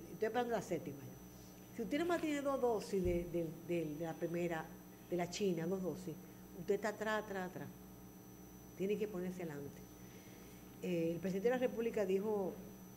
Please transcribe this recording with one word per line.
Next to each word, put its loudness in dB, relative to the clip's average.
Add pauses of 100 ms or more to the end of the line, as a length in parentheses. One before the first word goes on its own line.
(120)
estoy 2
esperando 2
la 4
séptima -2
ya. -12
Si 0
usted 2
nada 4
más 4
tiene 2
dos 4
dosis 4
de, 4
de, 2 (200)
de, 2
de 0
la 0
primera, 0 (420)
de 0
la 2
China, 2
dos 2
dosis, -2 (460)
usted 4
está 2
atrás, 0
atrás, -2
atrás. -6 (1080)
Tiene 2
que 2
ponerse -2
adelante. -6 (1000)
Eh, 4
el -2
presidente 4
de 6
la 4
República 2
dijo 4 (440)